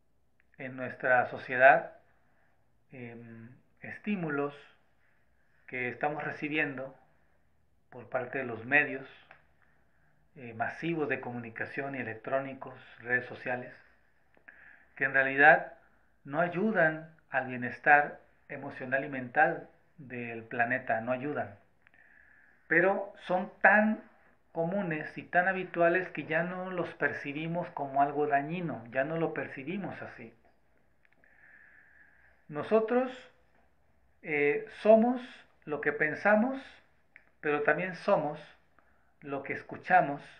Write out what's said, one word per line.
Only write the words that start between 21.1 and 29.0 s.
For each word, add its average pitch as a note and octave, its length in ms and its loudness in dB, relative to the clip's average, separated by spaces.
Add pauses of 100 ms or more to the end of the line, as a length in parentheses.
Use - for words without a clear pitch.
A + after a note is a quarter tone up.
ayudan. B2+ 460 -4 (1080)
Pero F#3 460 2 (120)
son F#3 260 -2 (100)
tan G#3+ 400 4 (500)
comunes E3 640 -4
y C#3+ 60 -10
tan F3+ 240 0
habituales E3+ 640 0
que D3 160 -10
ya D#3+ 180 0
no F#3 280 -6
los E3+ 240 -6
percibimos D#3+ 760 -4
como C#3 300 0
algo D3 260 2
dañino, D3 640 -2
ya C3 120 0